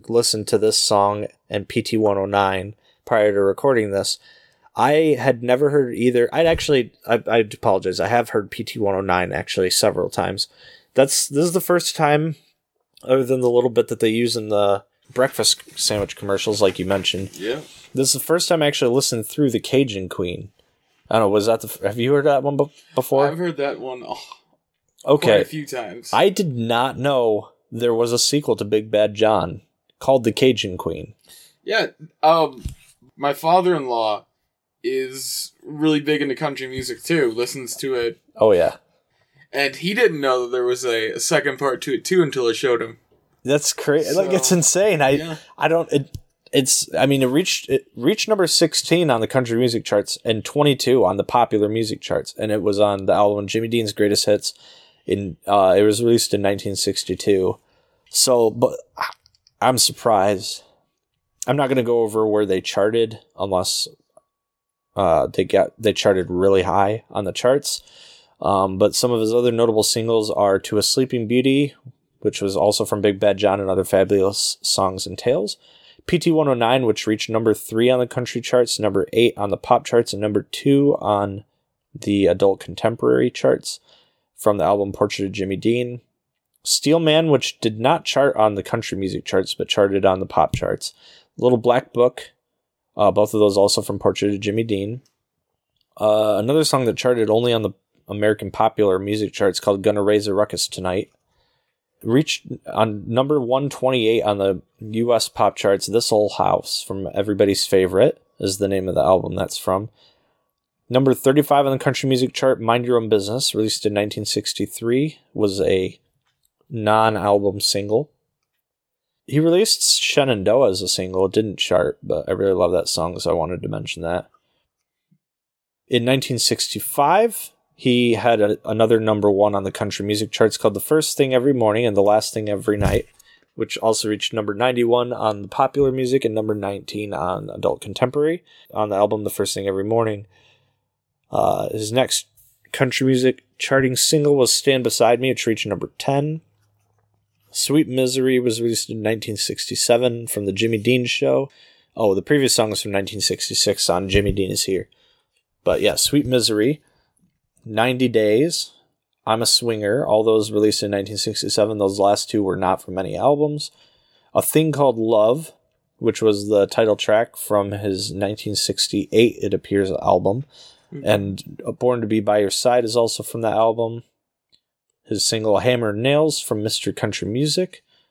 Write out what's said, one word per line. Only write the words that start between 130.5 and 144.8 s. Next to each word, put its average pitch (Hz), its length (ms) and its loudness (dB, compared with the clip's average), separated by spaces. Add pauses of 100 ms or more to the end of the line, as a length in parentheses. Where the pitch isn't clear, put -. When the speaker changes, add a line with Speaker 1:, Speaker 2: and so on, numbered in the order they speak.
Speaker 1:
called 107 160 2
The 98 60 2
First 151 360 0
Thing 135 180 2
Every 127 200 4
Morning 113 320 2
and 104 100 0
The 101 60 6
Last 104 320 2
Thing 107 160 -4
Every 104 260 0
Night, 101 320 0 (480)
which - 240 -8
also 110 280 0
reached 107 260 -4
number 104 200 -4
ninety-one 120 580 0
on 107 300 -4
the 101 80 -12
popular 139 420 0
music 131 320 0
and 113 100 -2
number 107 220 -2
nineteen 101 580 -8
on 90 360 -4
adult - 320 -4
contemporary 147 600 -2 (300)
on 104 160 -2
the 101 60 -2
album 104 300 2
The 101 40 -4
First 98 240 -4
Thing 98 140 -4
Every 98 160 -2
Morning. 107 440 -2 (1040)
Uh, 101 400 0
his 107 220 -8
next - 360 -2 (440)
country 131 340 -2
music 131 380 2 (140)
charting 131 400 0
single 147 400 2
was 127 140 2
Stand 131 320 0